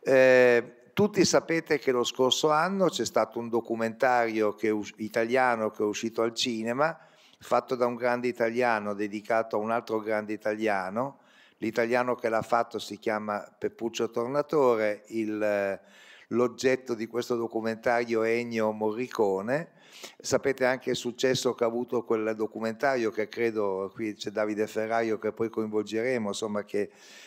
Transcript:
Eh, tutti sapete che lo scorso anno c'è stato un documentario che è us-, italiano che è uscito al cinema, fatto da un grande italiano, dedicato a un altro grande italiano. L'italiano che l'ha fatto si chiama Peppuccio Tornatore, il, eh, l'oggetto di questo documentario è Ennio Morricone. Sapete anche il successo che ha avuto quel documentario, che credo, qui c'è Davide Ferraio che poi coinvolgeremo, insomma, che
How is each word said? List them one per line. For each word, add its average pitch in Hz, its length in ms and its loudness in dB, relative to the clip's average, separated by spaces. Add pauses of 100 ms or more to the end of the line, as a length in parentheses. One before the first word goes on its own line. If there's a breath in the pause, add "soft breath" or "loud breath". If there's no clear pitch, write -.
Eh, 127 920 6
tutti 208 300 2
sapete 160 560 0
che 135 120 0
lo 123 120 2
scorso 127 460 2
anno 175 380 2
c'è 117 180 -2
stato 117 340 0
un 117 80 -6
documentario 113 1040 0
che - 140 -4
è 107 40 2
us-, 104 260 -4
italiano 117 720 0
che - 120 -4
è - 20 2
uscito 110 360 -2
al 113 120 0
cinema, 120 640 -2 (420 soft breath)
fatto 120 360 0
da 120 100 0
un 120 100 0
grande 123 320 0
italiano, 113 640 0
dedicato 107 640 -2
a 104 40 2
un 110 120 -2
altro 113 280 -2
grande 107 340 -4
italiano. 107 840 -2 (400 soft breath)
L'italiano 120 560 0
che - 120 -4
l'ha 110 140 0
fatto 117 380 -2
si 101 200 -12
chiama 107 580 -4
Peppuccio 113 520 -4
Tornatore, 120 1000 0
il, 107 340 -4
eh, 101 380 0 (500 loud breath)
l'oggetto 120 640 0
di 110 120 -6
questo 123 280 -4
documentario 113 880 0
è 113 80 2
Ennio 117 400 0
Morricone. 107 1000 -2 (480 loud breath)
Sapete 135 460 0
anche 127 240 0
il 123 80 2
successo 123 580 0
che - 80 -2
ha 117 40 2
avuto 117 360 -2
quel 110 320 0
documentario, 113 760 -2
che 104 200 -4
credo, 104 640 -2
qui 107 220 -6
c'è - 160 -10
Davide 107 360 -2
Ferraio 110 500 -2
che 107 140 -4
poi 113 180 -4
coinvolgeremo, 110 800 -2
insomma, 104 380 -6
che 101 260 -4 (360 loud breath)